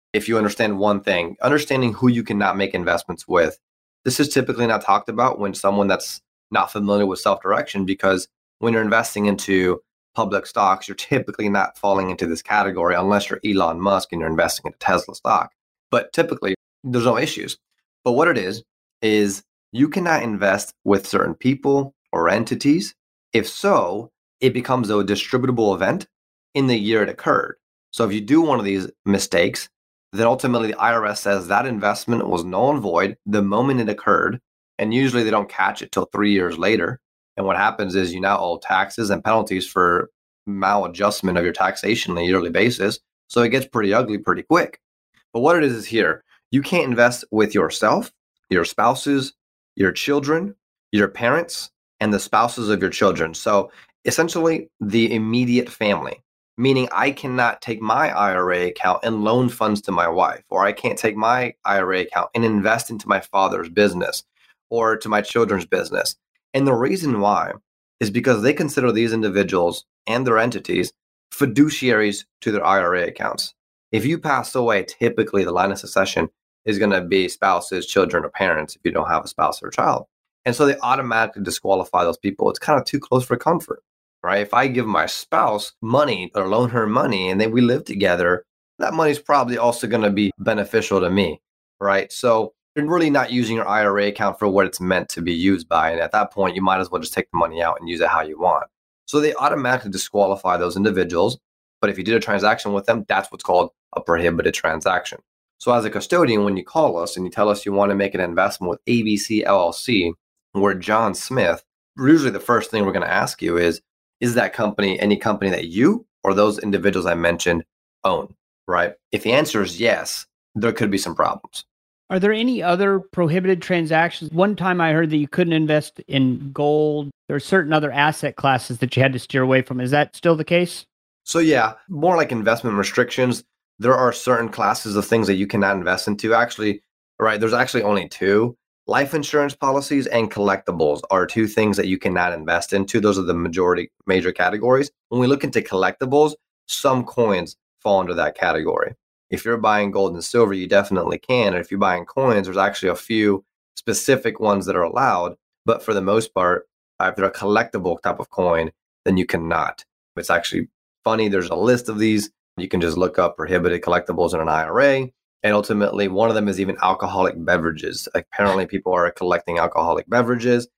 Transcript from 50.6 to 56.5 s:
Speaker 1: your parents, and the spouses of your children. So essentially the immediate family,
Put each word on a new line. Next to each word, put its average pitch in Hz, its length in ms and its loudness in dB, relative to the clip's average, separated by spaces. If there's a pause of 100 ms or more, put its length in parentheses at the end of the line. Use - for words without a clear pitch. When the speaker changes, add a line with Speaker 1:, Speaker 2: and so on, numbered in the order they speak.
Speaker 1:
your 104 160 4
parents, 139 600 -2 (300)
and 107 120 0
the 101 80 0
spouses 117 500 0
of 98 120 0
your 95 80 0
children. 82 460 0
So 101 360 0 (320)
essentially 165 640 0 (100)
the 113 340 0
immediate 120 560 0
family, 92 540 -4 (340)